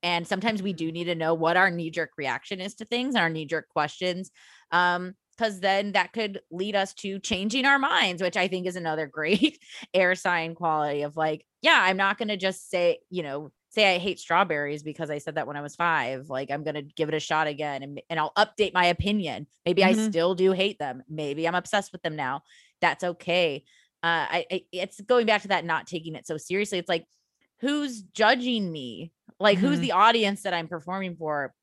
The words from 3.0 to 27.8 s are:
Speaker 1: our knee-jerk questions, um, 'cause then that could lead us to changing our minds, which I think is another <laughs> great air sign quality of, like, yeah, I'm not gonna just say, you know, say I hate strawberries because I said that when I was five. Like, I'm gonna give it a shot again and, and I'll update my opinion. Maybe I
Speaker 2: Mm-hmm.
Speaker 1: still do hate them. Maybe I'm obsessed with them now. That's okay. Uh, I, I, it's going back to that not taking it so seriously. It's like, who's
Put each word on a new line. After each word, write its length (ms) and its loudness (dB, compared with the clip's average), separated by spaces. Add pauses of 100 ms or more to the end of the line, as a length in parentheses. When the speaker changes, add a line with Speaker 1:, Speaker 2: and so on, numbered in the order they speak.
Speaker 1:
our 140 4
knee-jerk 400 -6
questions, 640 -4 (400)
um, 440 2 (220)
'cause 240 -2
then 320 0
that 200 2
could 280 -6 (100)
lead 240 -4
us 180 0
to 260 -8
changing 460 -2
our 140 6
minds, 420 0
which 160 0
I 100 2
think 200 -4
is 80 -4
another 320 -2
<laughs> 60 -16
great 460 0 (340)
air 220 4
sign 400 -2
quality 480 0
of, 140 -6
like, 280 -2 (160)
yeah, 220 6
I'm 140 2
not 220 0
gonna 180 -4
just 320 -4
say, 300 2 (100)
you 140 -6
know, 280 -8 (180)
say 260 4
I 20 0
hate 220 -4
strawberries 640 2
because 260 -6
I 80 -4
said 180 -8
that 120 -2
when 100 -8
I 40 -8
was 140 -10
five. 540 0
Like, 220 -4
I'm 120 -4
gonna 200 -4
give 260 -4
it 60 -2
a 40 0
shot 280 0
again 340 -4
and, 280 -12
and 100 -4
I'll 180 -2
update 360 2
my 120 6
opinion. 640 0 (180)
Maybe 180 4
I 100 6
Speaker 2:
Mm-hmm. 200 2
Speaker 1:
still 220 2
do 160 4
hate 280 0
them. 300 -6
Maybe 380 -4
I'm 80 0
obsessed 360 -2
with 120 -16
them 120 -4
now. 280 -4 (380)
That's 220 2
okay. 600 0 (400)
Uh, 260 0
I, 220 -2
I, 100 -4 (100)
it's 300 -8
going 240 2
back 180 2
to 40 -14
that 180 0
not 220 -2
taking 280 -8
it 120 -16
so 100 -6
seriously. 400 -4
It's 120 -8
like, 180 -2 (540)
who's 420 -4